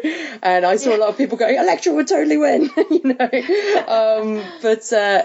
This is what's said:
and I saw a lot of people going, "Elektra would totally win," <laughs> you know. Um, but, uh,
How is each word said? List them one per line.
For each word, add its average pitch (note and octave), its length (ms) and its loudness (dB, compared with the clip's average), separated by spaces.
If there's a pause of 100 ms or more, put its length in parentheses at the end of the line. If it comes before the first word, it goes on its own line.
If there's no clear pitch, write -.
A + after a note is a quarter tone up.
(440)
and F3+ 220 2
I F#3 100 2
saw A#3+ 180 0
a G#3+ 60 2
lot G#3+ 80 2
of G#3 100 -2
people C4 200 -2
going, A#3 180 0
"Elektra E4+ 380 0
would D4 120 0
totally D4+ 300 0
win," D4+ 340 2 (120)
<laughs> - 100 -2
you C4+ 260 2
know. B3 120 0 (580)
Um, A3 540 0 (200)
but, A3 300 0
uh, G3+ 340 2